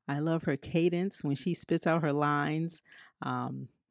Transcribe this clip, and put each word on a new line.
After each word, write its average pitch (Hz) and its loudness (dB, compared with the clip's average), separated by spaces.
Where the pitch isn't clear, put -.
I 143 -2
love 165 0
her 143 2
cadence 175 0
when 143 0
she 175 -2
spits - -2
out 165 4
her 151 2
lines. 147 0
Um, 127 -6